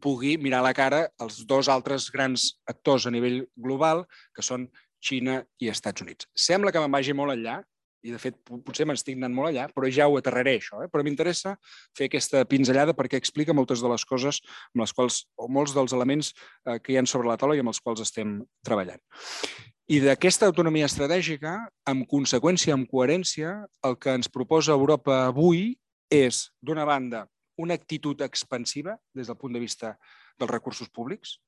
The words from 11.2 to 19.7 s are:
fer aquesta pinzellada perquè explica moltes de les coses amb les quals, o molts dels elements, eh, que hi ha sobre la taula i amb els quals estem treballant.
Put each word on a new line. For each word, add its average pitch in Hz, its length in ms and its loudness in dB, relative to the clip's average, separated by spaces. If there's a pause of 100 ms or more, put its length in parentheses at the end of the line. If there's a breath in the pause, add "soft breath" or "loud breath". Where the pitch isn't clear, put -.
fer 180 100 -2
aquesta 135 400 2
pinzellada 139 480 4
perquè 131 240 -2
explica 151 380 -2
moltes 123 260 2
de 123 80 2
les 117 160 -2
coses 135 340 -2 (320 loud breath)
amb 117 120 0
les - 100 -8
quals, 123 300 0 (120)
o 117 140 -10
molts 139 240 0
dels 131 220 0
elements, 139 360 0 (320 loud breath)
eh, 117 140 -4
que - 140 -4
hi 131 80 4
ha 127 60 2
sobre 120 220 0
la 113 80 0
taula 147 200 2
i 135 80 0
amb 113 80 -2
els - 100 -8
quals 113 220 -4
estem 107 340 -6 (260)
treballant. 98 380 -2 (880 loud breath)